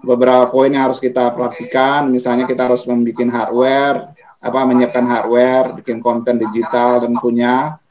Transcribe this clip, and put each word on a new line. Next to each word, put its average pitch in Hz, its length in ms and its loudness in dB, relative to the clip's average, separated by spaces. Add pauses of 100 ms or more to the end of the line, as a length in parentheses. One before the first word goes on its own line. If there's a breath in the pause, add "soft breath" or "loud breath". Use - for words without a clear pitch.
beberapa 127 480 4
poin 135 160 4
yang 135 240 0
harus 127 80 -8
kita 123 320 0
perhatikan. 131 800 -2
Misalnya 123 320 0
kita 127 240 -2
harus 123 160 0
membuat 120 480 -2
hardware, 127 800 0 (320 soft breath)
apa, 127 240 -2
menyiapkan 123 400 2
hardware, 123 720 2
bikin 113 240 -8
konten 120 320 -2
digital 117 640 0
tentunya 123 800 -2 (100)